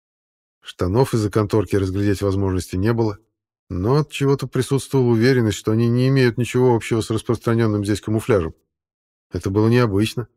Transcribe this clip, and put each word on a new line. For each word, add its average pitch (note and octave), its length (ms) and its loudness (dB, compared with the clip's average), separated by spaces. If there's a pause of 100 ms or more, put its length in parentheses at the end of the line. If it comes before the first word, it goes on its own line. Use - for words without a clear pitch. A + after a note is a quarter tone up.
(600)
Штанов G#2 540 -2
из-за G#2+ 180 0
конторки G#2+ 460 0
разглядеть G2 440 -2
возможности F#2+ 540 -2
не G2+ 160 0
было, A2+ 260 -2 (520)
но F#2+ 260 0
от D3 160 0
чего-то C#3 360 -2
присутствовала C3 600 -2
уверенность, A#2 500 2
что - 140 -4
они A#2 180 2
не B2 180 2
имеют C3 300 2
ничего B2+ 360 2
общего A2+ 280 -2
с - 80 -6
распространённым A2 760 0
здесь G2+ 180 -2
камуфляжем. G#2 540 -2 (760)
Это F#2 180 -4
было G#2+ 180 2
необычно. A2+ 680 0